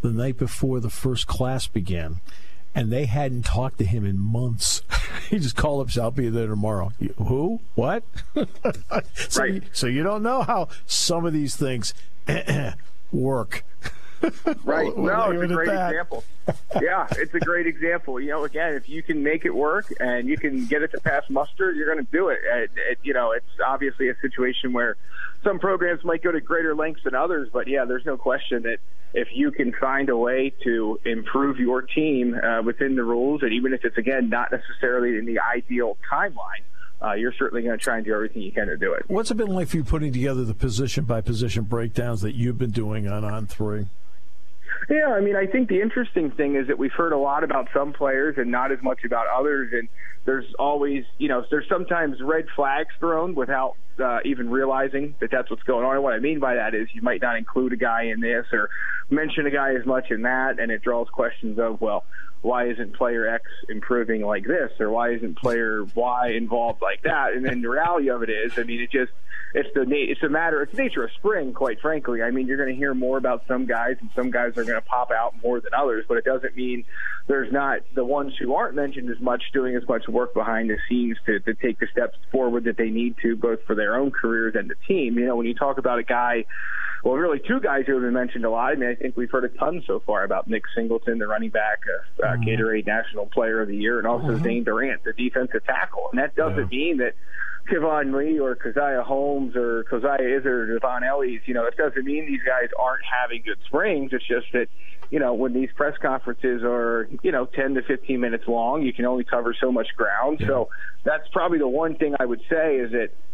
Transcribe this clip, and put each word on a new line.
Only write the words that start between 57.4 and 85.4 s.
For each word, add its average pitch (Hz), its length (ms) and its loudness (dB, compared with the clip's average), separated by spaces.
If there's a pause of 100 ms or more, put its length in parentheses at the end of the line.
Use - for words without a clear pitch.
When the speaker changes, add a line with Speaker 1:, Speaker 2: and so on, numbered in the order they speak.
Speaker 2:
a 123 40 -2
guy 117 280 0
in 113 160 -2
this 117 320 0
or 104 180 0 (400)
mention 156 360 0
a 143 40 2
guy 135 240 2
as 120 100 0
much 127 260 0
in 113 120 0
that, 131 360 0
and 113 120 -2
it 110 120 -2
draws 120 260 0
questions 117 500 0
of, 113 220 0
well, 104 240 0 (360)
why 123 280 2
isn't 113 260 -2
player 120 340 2
X 113 160 0 (240)
improving 110 540 0
like 104 240 0
this, 143 320 2
or 107 120 2
why 117 220 2
isn't 117 240 -2
player 113 480 0 (100)
Y 123 420 2
involved 117 440 0
like 101 220 0
that? 147 320 2
And 127 100 -2
then 123 180 0
the 117 60 -2
reality 151 420 2
of 120 120 0
it 113 80 -2
is, 110 260 0
I 120 60 0
mean, 117 180 -2
it 120 120 -2
just – 127 180 2 (440)
it's 135 200 0
the 131 120 2
na-, 139 100 0
it's - 240 -2
the 160 80 0
matter, 156 340 0
it's 147 100 -2
the 202 100 -2
nature 214 200 -2
of 113 100 -2
spring, 175 420 0
quite 131 260 0
frankly. 127 420 0
I 117 80 0
mean, 131 160 0
you're 135 120 0
gonna 131 180 0
hear 139 180 0
more 127 240 0
about 127 300 0
some 131 180 0
guys, 120 340 0
and 110 140 -4
some 127 160 0
guys 120 260 0
are 120 60 -2
gonna 113 200 0
pop 123 280 0
out 117 320 0
more 120 160 2
than 117 160 -2
others, 120 320 2
but 117 120 2
it 113 60 -2
doesn't 131 300 0
mean 123 300 -2 (420)
there's 135 240 2
not 139 300 0 (140)
the 131 100 2
ones 139 340 0
who 127 160 0
aren't 185 220 0
mentioned 135 340 -2
as 110 100 -2
much 120 220 0 (100)
doing 127 220 0
as 123 140 -2
much 110 180 0
work 120 280 0
behind 113 360 2
the 107 60 2 (120)
scenes 120 280 2 (100)
to, 104 140 2
to 113 140 0
take 113 260 0
the - 100 0
steps - 260 0 (140)
forward 120 340 2
that 113 120 0
they 113 140 2
need 117 320 0
to, 117 140 2
both 113 280 0
for 117 100 0
their 107 220 0
own 139 160 2
careers 113 420 0
and 104 160 0
the - 40 -2 (120)
team. 131 320 2
You 120 80 4
know, 127 80 2
when 117 120 0